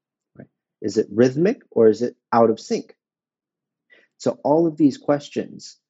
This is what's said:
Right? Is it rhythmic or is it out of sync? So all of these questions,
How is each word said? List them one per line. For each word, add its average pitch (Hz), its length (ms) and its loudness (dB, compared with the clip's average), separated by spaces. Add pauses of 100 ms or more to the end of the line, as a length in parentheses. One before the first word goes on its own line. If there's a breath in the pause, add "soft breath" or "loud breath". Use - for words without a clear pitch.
(380)
Right? - 100 -20 (340)
Is 107 160 -4
it 107 140 -2
rhythmic 131 500 0 (100)
or 113 160 4
is 107 140 2
it 120 140 -6 (160)
out 117 180 4
of 110 100 -4
sync? - 360 -10 (1200 soft breath)
So - 260 -6
all 160 240 2
of 156 100 -6
these 147 200 2
questions, - 800 -6 (120)